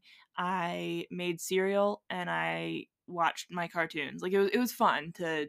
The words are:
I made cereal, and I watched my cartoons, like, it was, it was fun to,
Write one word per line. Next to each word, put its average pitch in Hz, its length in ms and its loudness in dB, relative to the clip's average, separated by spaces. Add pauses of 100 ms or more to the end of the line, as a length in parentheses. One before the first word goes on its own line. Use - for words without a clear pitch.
(360)
I 175 760 -2
made 175 300 -4
cereal, 196 680 2
and 180 220 -4
I 165 560 -2 (220)
watched 170 420 0
my 170 160 -2
cartoons, 160 560 -4
like, 185 120 0
it 196 40 6
was, 196 140 4
it 226 80 4
was 240 100 2
fun 156 460 2
to, 160 320 -2